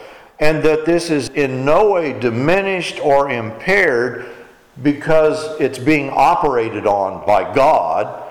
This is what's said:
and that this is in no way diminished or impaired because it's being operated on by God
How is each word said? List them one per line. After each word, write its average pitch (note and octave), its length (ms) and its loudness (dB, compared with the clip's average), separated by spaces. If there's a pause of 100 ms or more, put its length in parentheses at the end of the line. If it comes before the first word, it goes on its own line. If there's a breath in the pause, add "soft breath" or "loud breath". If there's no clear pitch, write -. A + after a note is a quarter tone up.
(380 loud breath)
and D3+ 240 2
that D#3 240 2
this E3+ 240 0
is C3+ 200 -2
in C3 340 -4
no F#3 260 4
way D#3 280 -2
diminished E3 840 -2
or C#3 300 2
impaired B2+ 960 -2 (560 loud breath)
because D3+ 760 0
it's C3 180 -2
being C#3 320 0
operated C3 760 0
on G2 400 -2
by G2 280 2
God A2 760 0